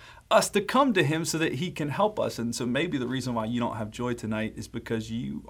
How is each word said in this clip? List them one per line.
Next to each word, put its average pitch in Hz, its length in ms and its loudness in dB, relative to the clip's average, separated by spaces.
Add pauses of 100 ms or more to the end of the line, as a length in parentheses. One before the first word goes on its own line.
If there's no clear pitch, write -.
(300)
us 196 180 6
to 202 140 2
come 254 320 4
to 175 100 6
him 160 220 2
so - 100 -2
that 160 200 0
he 165 140 -4
can 147 200 -4
help 208 280 0
us. 110 200 0
And 117 180 -2
so 127 80 -4
maybe 147 320 0
the 123 100 -2
reason 123 280 -4
why 110 100 0
you 117 160 -2
don't 117 160 0
have 110 140 -6
joy 123 240 -4
tonight 110 420 -4
is 113 100 -10
because 113 440 -6
you 127 400 -6